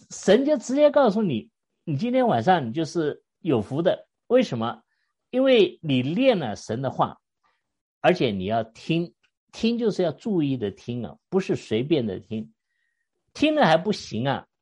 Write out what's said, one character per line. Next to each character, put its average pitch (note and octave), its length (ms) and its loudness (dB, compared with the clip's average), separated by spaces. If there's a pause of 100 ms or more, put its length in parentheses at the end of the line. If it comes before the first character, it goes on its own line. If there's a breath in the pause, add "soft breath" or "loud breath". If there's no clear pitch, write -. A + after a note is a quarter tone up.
(100)
神 A3+ 340 4
就 D4+ 140 2
直 A#3 160 -6
接 D4 160 6
告 C#4+ 180 4
诉 G#3 140 0
你， C3 280 -4 (340)
你 D3+ 120 -4
今 A#3 160 -2
天 B3+ 140 2
晚 B2+ 160 2
上 E3 260 2
你 A2 40 -8
就 D#3+ 120 -2
是 D3+ 380 -4 (180)
有 C3 220 0
福 C3+ 180 -6
的。 F3 260 -2 (200)
为 B3 160 4
什 - 160 -4
么？ A2+ 240 -6 (480)
因 B3+ 120 -2
为 B3+ 400 4
你 C3 200 0
练 G3+ 360 0
了 A2+ 160 -4
神 A#2 280 -8
的 B2+ 80 -4
话， B2 280 -4 (840)
而 D#3+ 120 4
且 D3+ 180 0
你 F#2+ 140 -4
要 A2 180 -2
听， - 520 -6 (360)
听 A#3 280 -2
就 A3+ 120 0
是 F3+ 120 -2
要 E3 100 0
注 F#3 300 -2
意 C3+ 160 0
的 G#2 120 -4
听 A#2+ 360 -10
啊， D2 100 -16 (140)
不 F#3+ 100 2
是 F#3 160 -2
随 A2+ 260 -2
便 C#3+ 240 0
的 G2 140 -6
听， A2 320 -10 (800)
听 D#4 220 0
了 C#4+ 100 4
还 D#3+ 140 4
不 F#3+ 120 -4
行 A#2+ 380 -6
啊， A#2 180 -4 (160)